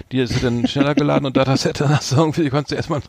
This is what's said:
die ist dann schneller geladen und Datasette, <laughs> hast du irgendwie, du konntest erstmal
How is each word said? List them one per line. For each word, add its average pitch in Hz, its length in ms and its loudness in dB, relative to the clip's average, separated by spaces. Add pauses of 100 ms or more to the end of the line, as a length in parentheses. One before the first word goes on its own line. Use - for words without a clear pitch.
(120)
die 127 80 0
ist 123 240 0
dann 120 240 0
schneller 143 280 0
geladen 143 300 0
und 131 120 -2
Datasette, 135 520 0
<laughs> 147 80 4
hast - 140 -8
du 127 60 2
irgendwie, 160 260 2
du 139 60 0
konntest 143 240 -2
erstmal 151 360 -4